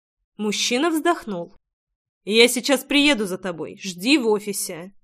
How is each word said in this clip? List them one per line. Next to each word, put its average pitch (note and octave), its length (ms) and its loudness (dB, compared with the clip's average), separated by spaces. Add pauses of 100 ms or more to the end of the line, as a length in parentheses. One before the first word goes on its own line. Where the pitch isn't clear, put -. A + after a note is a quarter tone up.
(360)
Мужчина A#3+ 540 0
вздохнул. D4 680 -4 (680)
"Я A3+ 240 6
сейчас B3+ 340 0
приеду C#4 440 2
за F#3 120 -6
тобой, E3 420 -10
жди G3 380 0
в A#3 80 0
офисе". G3 680 -4 (120)